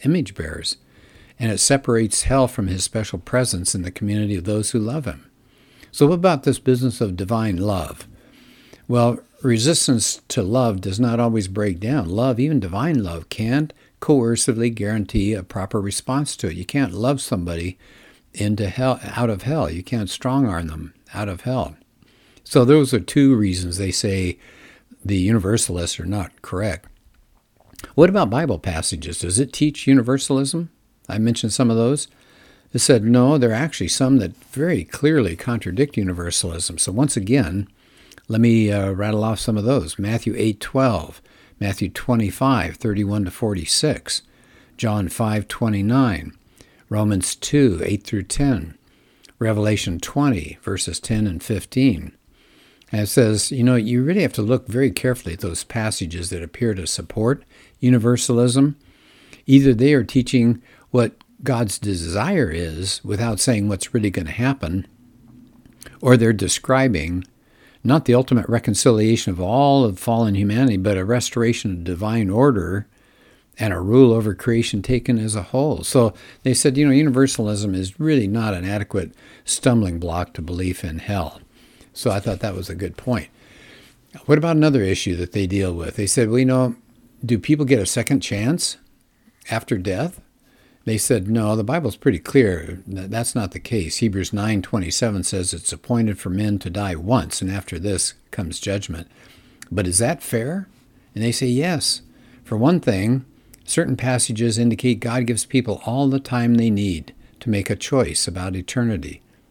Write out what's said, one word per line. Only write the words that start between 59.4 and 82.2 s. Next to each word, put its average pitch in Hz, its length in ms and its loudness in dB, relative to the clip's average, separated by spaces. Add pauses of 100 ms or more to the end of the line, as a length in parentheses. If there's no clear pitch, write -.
Either 139 280 8
they 131 200 4
are 127 100 4
teaching 120 580 2 (320)
what 120 220 2 (260)
God's 120 380 -2
desire 101 720 -2
is 82 520 -6
without 107 360 -2
saying 104 280 2
what's 101 260 -4
really 104 180 2
gonna 82 200 -6
happen, 110 560 -2 (1120)
or 127 160 6
they're 113 160 6
describing 95 920 0 (580)
not 139 220 2
the 123 80 6
ultimate 123 340 4
reconciliation 110 840 2
of 87 80 -6
all 135 420 4
of 101 160 0
fallen 113 360 0
humanity, 104 420 2
but 95 200 0
a 92 60 -2
restoration 117 680 0
of 87 120 -8
divine 101 460 -2
order 104 580 2 (720)
and 107 140 0
a 85 60 -4
rule 117 340 8
over 107 220 0
creation 117 460 -2
taken 123 360 0
as 110 180 -2
a 98 160 -6
whole. 135 320 0
So - 300 4 (300)
they 131 100 2
said, 131 240 4
you 147 80 4
know, 139 80 6
universalism 120 800 2
is 95 240 -4
really 151 280 2
not 107 260 0
an 87 100 -6
adequate 101 480 -4 (320)
stumbling 104 560 0
block 85 340 -6
to - 80 -10
belief 90 420 -6
in 82 160 -8
hell. 95 420 -6 (500)
So - 200 -2
I 98 80 0
thought 101 200 -4